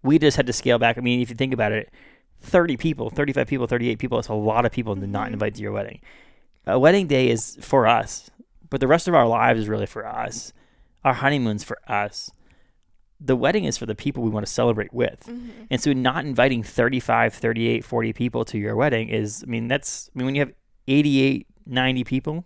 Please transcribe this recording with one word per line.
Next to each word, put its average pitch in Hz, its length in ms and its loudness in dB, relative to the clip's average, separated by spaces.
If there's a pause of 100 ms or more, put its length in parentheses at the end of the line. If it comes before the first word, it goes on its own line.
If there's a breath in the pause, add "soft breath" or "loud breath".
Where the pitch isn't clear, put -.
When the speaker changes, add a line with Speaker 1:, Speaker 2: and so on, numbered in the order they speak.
Speaker 1:
We 147 180 4
just 147 160 6
had 123 120 2
to 120 60 -2
scale 120 260 2
back. 117 180 2
I 123 40 -8
mean, 123 200 2
if 120 80 -2
you 120 80 -12
think 131 160 -2
about 110 180 0
it, 110 180 -4 (520 soft breath)
thirty 170 340 4
people, 139 340 -2
thirty-five 139 380 -2
people, 127 200 0
thirty-eight 120 320 0
people, 123 180 -2
that's - 100 -4
a 110 60 -4
lot 107 320 2
of 110 80 2
people 110 220 -4
to 98 120 -6
not 101 180 -4
Speaker 2:
Mm-hmm. 110 80 -8
Speaker 1:
invite 104 220 -2
to - 60 -12
your 101 100 -6
wedding. 101 300 -8 (640 soft breath)
A 120 140 2
wedding 175 280 6
day 131 220 2
is 113 320 -4
for 123 260 2
us, 110 420 -2 (400)
but 135 120 -4
the 131 60 2
rest 165 200 4
of 175 80 2
our 120 120 6
lives 113 340 2
is 104 80 -4
really 107 160 -4
for 110 220 -12
us. 117 440 -10 (540)
Our 131 80 4
honeymoon's 127 500 0
for - 140 -10 (120)
us. 104 420 -4 (920)
The 131 160 2
wedding 165 260 2
is 135 140 -2
for - 80 -8
the 107 100 -4
people 131 280 -6
we 113 80 0
wanna 107 160 -4
celebrate 113 460 0
with. - 340 -2
Speaker 2:
Mm-hmm. 240 220 -14 (220)
Speaker 1:
And 127 100 -2
so 147 120 2
not 131 320 0
inviting 127 360 2
thirty-five, 117 720 0
thirty-eight, 113 520 -2
forty 113 260 -2
people 120 340 -4
to - 120 -8
your 107 180 -4
wedding 117 320 0
is, 110 400 -4
I - 20 -12
mean, 117 200 -4
that's, - 440 -4
I - 40 -10
mean, 127 80 -4
when 135 100 -2
you 143 60 2
have 135 100 -2 (380)
eighty-eight, 135 580 2 (180)
ninety 127 380 0
people 151 420 -4